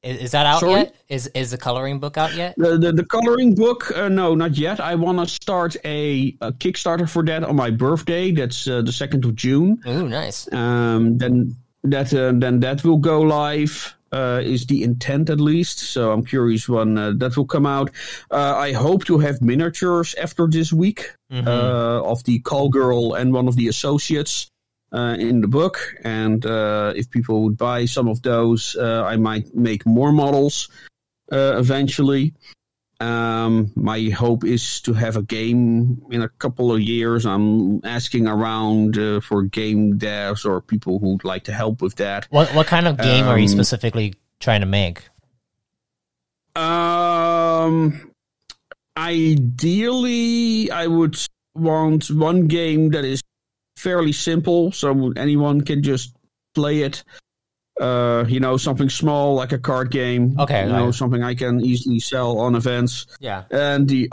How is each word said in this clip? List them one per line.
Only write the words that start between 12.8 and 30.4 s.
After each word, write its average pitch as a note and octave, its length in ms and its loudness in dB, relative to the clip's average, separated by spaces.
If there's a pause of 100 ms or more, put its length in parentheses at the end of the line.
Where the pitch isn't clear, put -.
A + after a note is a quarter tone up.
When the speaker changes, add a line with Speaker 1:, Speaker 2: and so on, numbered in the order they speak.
Speaker 2:
will E3 140 4
go D#3 240 4
live, D3 680 0 (200)
uh, B2+ 320 -2
is B2 240 -2
the C#3 160 0
intent C#3 460 0
at D3+ 120 2
least. D#3+ 380 0
So A#2 320 -2
I'm A2 120 0
curious A#2+ 460 0
when, A2 280 2
uh, G#2+ 200 -2
that B2 180 -2
will C#3 120 0
come C#3+ 180 2
out. C#3 240 0 (420)
Uh, C#3 240 0
I C#3+ 180 -2
hope D#3 320 2
to E3 140 2
have C#3+ 220 0
miniatures E3 800 0
after E3+ 260 0
this D#3+ 240 0
week, E3 400 0 (200)
Speaker 1:
Mm-hmm. B2 160 -2
Speaker 2:
uh, A#2+ 560 0
of A#2 220 -4
the A#2+ 140 2
Call C#3+ 300 0
Girl B2 460 2
and B2+ 180 0
one B2+ 140 2
of B2 80 0
the A#2 120 2
associates, C#3+ 840 -2 (440)
uh, A#2 260 -4
in A#2 220 2
the G#2 80 2
book. D#3 460 -2 (100)
And, A2 400 -2
uh, G#2+ 500 -2
if - 140 -6
people A2+ 340 0
would G#2+ 140 0
buy A#2+ 280 -2
some A#2+ 220 0
of A2 140 -2
those, A#2 580 0
uh, A2+ 240 -2
I A2 140 -2
might A2 360 -2
make A2+ 320 0
more B2+ 280 4
models, C#3+ 560 2 (640)